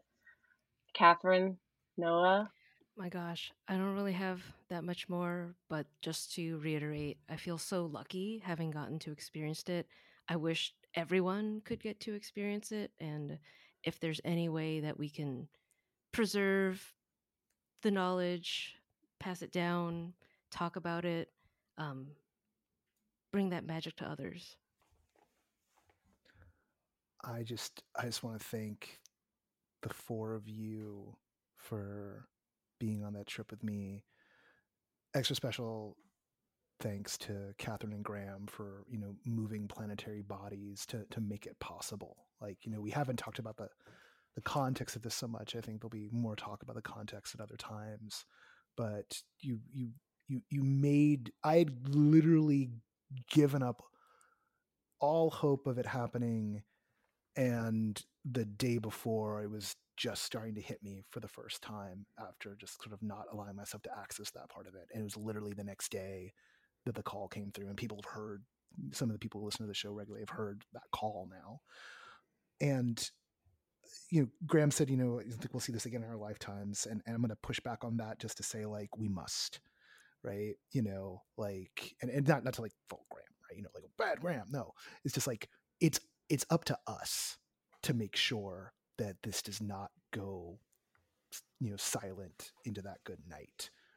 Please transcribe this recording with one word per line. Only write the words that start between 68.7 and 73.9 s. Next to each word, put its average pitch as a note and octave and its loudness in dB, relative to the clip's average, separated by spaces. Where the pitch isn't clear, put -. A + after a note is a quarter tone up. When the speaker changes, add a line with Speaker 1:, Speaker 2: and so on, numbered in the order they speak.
Speaker 3:
some B2 0
of A2 2
the G#2 -4
people G#2+ -6
who G#2+ -4
listen G#2 -4
to G#2 -4
the G2+ -4
show G#2 -4
regularly G#2 -8
have - -10
heard G#2 -4
that - -14
call G#2 -4
now. F#2+ -16
And, B2 2